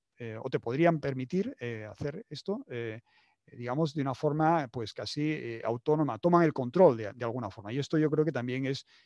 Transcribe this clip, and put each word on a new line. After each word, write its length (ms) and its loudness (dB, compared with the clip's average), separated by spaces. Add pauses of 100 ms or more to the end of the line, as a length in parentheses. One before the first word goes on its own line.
(180)
eh, 240 -10
o 80 -8
te 100 -2
podrían 400 2
permitir, 600 -4
eh, 280 -8
hacer 400 -10
esto, 440 -8
eh, 300 -8 (500)
digamos, 420 -2
de 80 -2
una 140 -2
forma, 540 2
pues, 260 -8
casi, 360 -4
eh, 320 -6
autónoma, 540 0
toman 240 4
el 120 4
control 440 6
de, 160 -6
de 120 -6
alguna 260 -4
forma. 200 -12
Y 60 -4
esto 220 0
yo 100 4
creo 160 6
que 60 0
también 340 -2
es, 220 -4 (180)